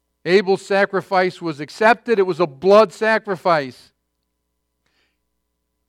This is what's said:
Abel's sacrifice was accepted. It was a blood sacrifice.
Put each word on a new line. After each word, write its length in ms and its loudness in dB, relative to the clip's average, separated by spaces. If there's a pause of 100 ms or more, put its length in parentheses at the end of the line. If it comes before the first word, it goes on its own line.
(240)
Abel's 420 0
sacrifice 760 -2
was 180 -10
accepted. 600 0
It 60 2
was 140 -6
a 80 0
blood 460 2
sacrifice. 1000 -4 (2000)